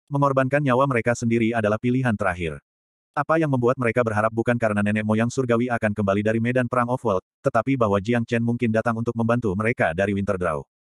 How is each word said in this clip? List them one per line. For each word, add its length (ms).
Mengorbankan 560
nyawa 240
mereka 300
sendiri 340
adalah 240
pilihan 400
terakhir. 460
Apa 320
yang 80
membuat 240
mereka 320
berharap 240
bukan 240
karena 240
nenek 240
moyang 240
surgawi 400
akan 240
kembali 320
dari 160
medan 320
perang 200
Offworld, 320
tetapi 320
bahwa 240
Jiang 240
Chen 160
mungkin 320
datang 240
untuk 240
membantu 360
mereka 360
dari 240
Winterdraw. 480